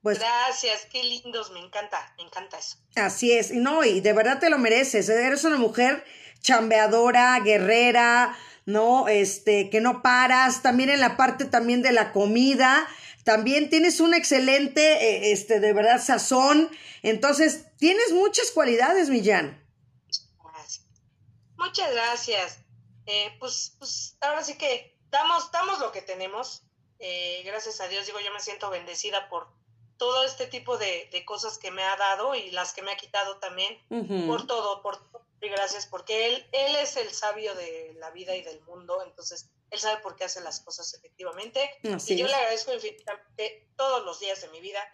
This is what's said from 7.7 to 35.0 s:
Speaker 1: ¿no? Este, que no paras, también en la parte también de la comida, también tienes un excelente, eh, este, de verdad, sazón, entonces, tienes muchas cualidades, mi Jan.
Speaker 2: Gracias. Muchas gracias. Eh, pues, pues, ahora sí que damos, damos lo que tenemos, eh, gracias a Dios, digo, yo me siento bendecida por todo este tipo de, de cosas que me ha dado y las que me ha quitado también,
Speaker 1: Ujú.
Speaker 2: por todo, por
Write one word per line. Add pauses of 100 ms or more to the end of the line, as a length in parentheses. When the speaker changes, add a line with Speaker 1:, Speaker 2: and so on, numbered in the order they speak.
Speaker 1:
¿no?
Este,
que
no
paras,
también
en
la
parte
también
de
la
comida, (380)
también
tienes
un
excelente,
eh,
este,
de
verdad,
sazón, (320)
entonces, (120)
tienes
muchas
cualidades,
mi
Jan. (840)
Speaker 2:
Gracias. (680)
Muchas
gracias. (480)
Eh,
pues,
pues,
ahora
sí
que (140)
damos,
damos
lo
que
tenemos, (380)
eh,
gracias
a
Dios,
digo,
yo
me
siento
bendecida
por (480)
todo
este
tipo
de,
de
cosas
que
me
ha
dado
y
las
que
me
ha
quitado
también, (140)
Speaker 1:
Ujú.
Speaker 2:
por
todo,
por